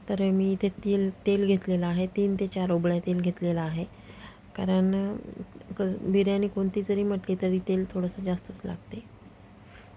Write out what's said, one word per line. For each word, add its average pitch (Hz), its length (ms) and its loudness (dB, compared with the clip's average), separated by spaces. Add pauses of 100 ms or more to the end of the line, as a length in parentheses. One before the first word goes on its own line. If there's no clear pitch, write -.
तर 196 120 0
मी 190 300 4
इथे 190 180 0
तेल, 196 560 0
तेल 202 220 4
घेतलेलं 185 380 2
आहे, 175 220 0
तीन 196 320 2
ते 196 80 0
चार 185 240 0
उबळ्या 175 280 2
तेल 180 220 0
घेतलेलं 175 400 0
आहे, 165 240 -2 (720)
कारण, 185 400 2
अं, 196 220 -2 (600)
क-, 196 240 -2
बिर्याणी 196 460 4
कोणती 190 340 0
जरी 202 220 0
म्हटली 190 380 -2
तरी 185 180 2
तेल 185 320 0
थोडंसं 180 320 -4
जास्तच 185 420 -4
लागते. 180 320 -10 (1000)